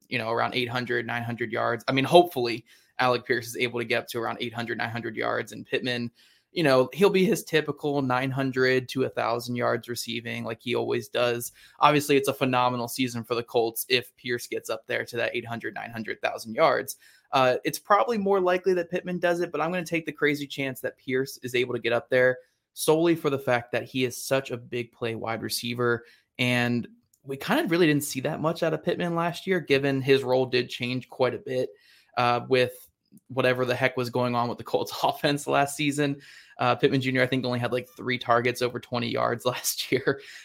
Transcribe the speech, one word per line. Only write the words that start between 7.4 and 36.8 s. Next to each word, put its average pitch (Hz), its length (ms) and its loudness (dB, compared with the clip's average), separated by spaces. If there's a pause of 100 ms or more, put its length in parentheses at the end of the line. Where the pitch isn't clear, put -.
typical 147 580 0
nine 131 300 0
hundred 127 600 2
to 131 120 -2
a 120 60 0
thousand 117 480 -2
yards 120 320 -2
receiving 117 560 -8
like 113 160 -8
he 117 160 -2
always 117 320 -2
does. 120 420 -2 (300)
Obviously, 147 360 4
it's 139 120 4
a 131 60 0
phenomenal 123 520 0
season 120 380 -4
for 123 100 -4
the 117 80 0
Colts 117 460 0
if 123 260 0
Pierce 123 320 -6
gets 113 240 -8
up 113 160 -8
there 117 180 -4
to 117 120 -10
that 113 180 -2
eight 117 100 -6
hundred, 113 300 -8
nine 110 160 -10
hundred 110 320 -8
thousand 113 320 -6
yards. 127 420 2 (360)
Uh, 127 320 4
it's 147 160 -4
probably 214 380 2
more 196 220 2
likely 185 340 2
that 170 140 -2
Pittman 180 300 -6
does 175 220 2
it, 175 100 -2
but 147 100 -4
I'm 165 120 -2
gonna 180 120 -4
take 165 220 -4
the 151 60 -6
crazy 147 340 0
chance 135 360 -6
that 127 140 -6
Pierce 131 460 -2
is 123 140 -4
able 123 180 0
to 120 60 -4
get 117 120 0
up 117 160 0
there 127 300 4 (380)
solely 160 380 4
for 160 160 0
the 139 80 0
fact 123 340 0
that 120 120 -2
he 127 200 -2
is 120 120 -4
such 135 340 -2
a 127 60 -4
big 120 360 -8
play 113 220 -4
wide 110 280 -6
receiver. 117 640 -2 (340)
And 120 480 2 (380)
we 135 120 -8
kind 233 240 0
of 285 100 -2
really 170 160 4
didn't 147 180 2
see - 160 -6
that 143 200 -4
much 165 220 -2
out 160 120 0
of 156 100 -8
Pittman 175 300 -2
last 170 320 -4
year, 185 140 0
given 139 400 2
his 135 240 4
role 127 220 2
did 123 220 0
change 123 400 -6
quite 123 260 0
a 107 40 -8
bit, 127 320 -4 (460)
uh, 120 320 2
with 127 240 4 (560)
whatever 127 360 2
the 120 120 0
heck 127 200 0
was 123 140 -2
going 123 240 0
on 120 140 0
with 113 100 -6
the 117 60 -14
Colts - 340 -2
<laughs> - 60 -2
offense 143 420 0
last 139 300 2
season. 143 400 0 (420)
Uh, 123 160 2
Pittman 135 260 4